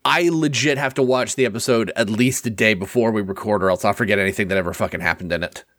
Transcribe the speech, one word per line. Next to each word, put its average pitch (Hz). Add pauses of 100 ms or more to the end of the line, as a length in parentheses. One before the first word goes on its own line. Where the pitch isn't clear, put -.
I 165
legit 143
have 135
to 143
watch 123
the 131
episode 113
at 110
least 123
a -
day 110
before 110
we 107
record, 98
or 95
else 90
I'll 101
forget 101
anything 98
that 98
ever 85
fucking 90
happened 85
in 85
it. - (160)